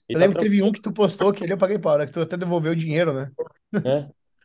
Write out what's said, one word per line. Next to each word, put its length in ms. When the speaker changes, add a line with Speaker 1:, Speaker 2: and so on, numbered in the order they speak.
Speaker 1:
E 60
Speaker 2:
Eu 40
Speaker 1:
tá 20
Speaker 2:
lembro 180
que 60
teve 120
Speaker 1:
tranquilo. 120
Speaker 2:
um 40
que 80
tu 120
postou 400
que 120
ele 80
eu 60
paguei 200
pau, 200
né? 80
Que 60
tu 80
até 160
devolveu 360
o 40
dinheiro, 360
né? 180
Speaker 1:
É. 240